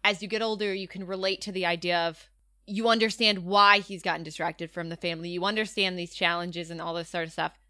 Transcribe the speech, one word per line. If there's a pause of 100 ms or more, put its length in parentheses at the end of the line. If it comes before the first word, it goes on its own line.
As
you
get
older,
you
can
relate
to
the
idea (100)
of, (420)
you
understand
why
he's
gotten
distracted
from
the
family.
You
understand
these
challenges
and
all
this
sort
of
stuff. (120)